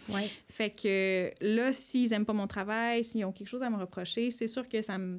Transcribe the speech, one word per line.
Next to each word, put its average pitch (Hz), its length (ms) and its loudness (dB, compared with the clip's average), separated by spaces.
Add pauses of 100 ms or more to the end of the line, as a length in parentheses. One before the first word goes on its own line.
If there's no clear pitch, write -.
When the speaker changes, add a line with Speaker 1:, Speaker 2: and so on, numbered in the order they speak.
Speaker 1:
Ouais. 202 220 -2 (180)
Speaker 2:
Fait 208 220 -2
que 190 600 2 (120)
là, 226 320 4
s'ils 240 400 4
aiment 208 100 4
pas 214 80 0
mon 202 140 2
travail, 226 580 0
s'ils 220 220 0
ont 190 60 -2
quelque 196 160 -10
chose 254 140 -4
à 247 60 0
me 220 80 0
reprocher, 190 540 -2
c'est 233 160 0
sûr 247 240 -4
que 220 100 0
ça 208 160 -2
me 180 220 -4